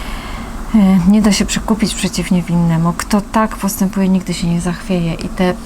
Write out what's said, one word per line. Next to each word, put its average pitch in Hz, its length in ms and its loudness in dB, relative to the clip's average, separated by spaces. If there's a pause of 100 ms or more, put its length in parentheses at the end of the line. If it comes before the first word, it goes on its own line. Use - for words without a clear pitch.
(760)
Y, 190 360 6
nie 208 120 6
da 208 100 6
się 196 120 0
przekupić - 500 -2
przeciw 175 360 -4
niewinnemu. 170 680 2
Kto - 240 0
tak 220 360 -2
postępuje, 190 520 -2
nigdy 185 260 0
się 170 120 -4
nie 170 140 0
zachwieje. 170 540 -2
I - 140 -6
te, 180 260 0 (120)